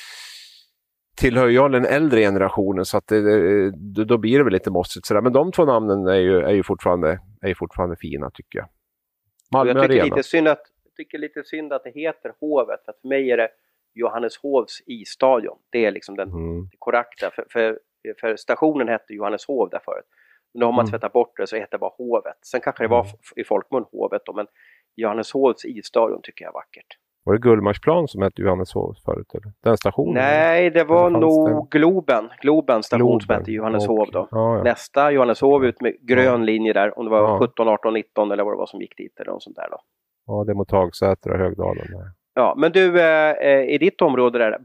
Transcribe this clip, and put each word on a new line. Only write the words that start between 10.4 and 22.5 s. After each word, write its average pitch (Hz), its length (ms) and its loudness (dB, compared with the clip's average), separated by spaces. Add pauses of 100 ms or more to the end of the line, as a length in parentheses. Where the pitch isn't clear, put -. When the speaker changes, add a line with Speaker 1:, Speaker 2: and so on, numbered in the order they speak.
Speaker 2:
att, 147 140 0 (220)
jag - 120 -20
tycker 156 220 -16
lite 151 260 -12
synd 151 280 -12
att 131 120 -6
det 123 60 -18
heter 147 500 -10
Hovet, 127 440 -2
för 107 80 -18
att - 80 -20
för 131 80 -16
mig 135 220 -2
är 120 60 2
det 113 120 0 (460)
Johanneshovs 117 920 -4
isstadion. 117 680 -2 (140)
Det 117 140 0
är 104 60 2
liksom 98 260 -10
den 95 120 -8
Speaker 1:
Mm. 85 400 -10 (100)
Speaker 2:
korrekta, 117 560 -4
för, - 160 -10
för, 113 280 -2 (420)
för 113 160 -4
stationen 131 520 -2
hette 110 260 -6
Johanneshov 104 560 -4
där - 140 -8
förut. 92 200 -10 (500)
Men 120 60 -4
då 120 60 2
har 120 60 2
man 120 120 2
Speaker 1:
Mm. 107 60 -4
Speaker 2:
tvättat 110 220 -6
bort 120 240 0
det, 98 100 -6
så 110 100 -8
heter 104 160 -10
det 101 60 -4
bara 95 200 -6
Hovet. 117 380 -6 (100)
Sen 123 140 -6